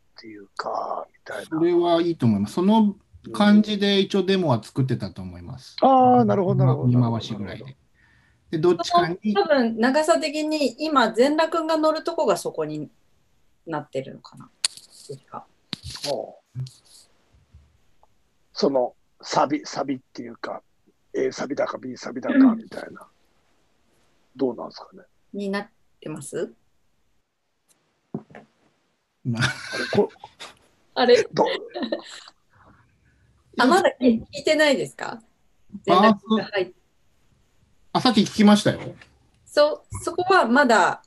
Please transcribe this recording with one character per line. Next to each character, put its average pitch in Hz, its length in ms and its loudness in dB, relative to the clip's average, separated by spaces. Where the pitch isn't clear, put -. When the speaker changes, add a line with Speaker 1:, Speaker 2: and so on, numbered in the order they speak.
Speaker 1:
っ - 20 -20
て 120 80 -20
い 110 100 -18
う 98 200 -20
か、 - 540 -8
み - 120 -20
た - 120 -14
い - 40 -10
な。 - 60 -14
Speaker 2:
そ 160 140 -8
れ 170 140 2
は 170 280 2
い 175 100 -2
い 165 60 -6
と - 80 0
思 110 120 4
い 98 40 -2
ま 104 60 -2
す。 - 80 -16
そ 175 60 0
の 208 360 2
感 208 280 6
じ 208 180 -2
で 202 200 2
一 190 160 0
応 190 80 0
デ 190 120 0
モ 175 140 0
は 113 120 0
作 - 220 -6
っ - 20 -2
て 127 120 -2
た 95 140 -10
と - 100 -14
思 90 160 -14
い 87 40 -18
ま 90 180 -16
す。 - 220 -20
Speaker 1:
あ 254 400 6
ー、 233 40 2
な 208 100 2
る 202 80 0
ほ 170 60 0
ど、 135 60 2
な 131 100 4
る 131 100 4
ほ - 80 -6
ど。 127 40 2
Speaker 2:
見 123 140 4
回 113 200 -2
し - 120 -10
ぐ 101 120 -10
ら 92 100 -12
い - 20 -14
で。 131 200 -20
で、 160 80 -4
ど 175 160 4
っ - 60 -2
ち - 100 -8
か 170 180 2
に、 180 80 -6
Speaker 3:
多 392 100 2
分 240 360 0
長 262 240 2
さ 330 160 2
的 302 280 -4
に 302 280 -2
今、 277 260 2
全 262 200 2
裸 320 260 0
君 320 100 -4
が 320 100 0
乗 311 140 2
る 311 120 -6
と 330 120 -6
こ 311 120 -2
が 185 100 2
そ 160 140 -8
こ 156 120 -6
に 151 280 -10
な 160 140 -8
っ 147 100 -14
て 135 120 -8
る 135 120 -14
の 113 80 -20
か - 160 -20
な。 127 120 -20
Speaker 1:
ほ - 300 -6
う。 123 40 -10
そ - 160 0
の、 131 240 -2
サ 151 260 -2
ビ、 143 180 -6
サ - 180 -8
ビ 139 120 -6
っ 127 40 -10
て - 80 -14
い 120 80 -14
う 113 80 -18
か、 - 240 -12
A 131 180 -4
サ - 160 -10
ビ 131 80 -8
だ 131 100 -2
か - 120 -6
B 127 200 -12
サ - 160 -12
ビ - 80 -4
だ - 80 -4
か - 80 0
み 226 140 -12
た - 100 -16
い - 40 -12
な。 - 80 -20
Speaker 3:
う - 20 -20
ん。 - 40 -20
Speaker 1:
ど 131 140 -2
う 110 40 -10
な 82 120 -12
ん - 40 -20
す - 80 -20
か - 140 -20
ね。 - 80 -20
Speaker 3:
に 202 160 -8
な 196 120 -4
っ 202 60 -14
て - 100 -14
ま 156 120 -12
す？ 151 320 -10
Speaker 2:
ま 117 160 -4
あ。 127 40 -2
Speaker 1:
あ - 40 -8
れ、 - 80 -6
こ-、 - 80 -6
Speaker 3:
あ 254 120 -2
れ？ 240 180 6
Speaker 1:
ど-、 - 140 0
Speaker 3:
<laughs> - 80 -4
あ、 247 80 2
ま 339 160 4
だ 302 180 2
聞 240 320 2
い - 120 -12
て 311 120 2
な 302 140 4
い 262 80 2
で 156 80 -4
す 147 100 -14
か？ - 160 -10
Speaker 2:
あ - 40 -12
ー、 - 40 -16
Speaker 3:
全 196 100 4
裸 208 240 6
君 220 180 -2
が 190 80 -4
入 196 180 -4
っ-、 - 40 -8
Speaker 2:
あ、 170 80 0
さ 262 80 2
っ 226 40 2
き 214 100 4
聞 - 120 -6
き 214 80 4
ま 208 140 8
し - 80 -4
た - 60 2
よ。 - 100 -6
Speaker 3:
そ-、 294 400 0
そ - 100 -6
こ 359 100 -4
は 302 160 4
ま 277 160 4
だ、 196 420 2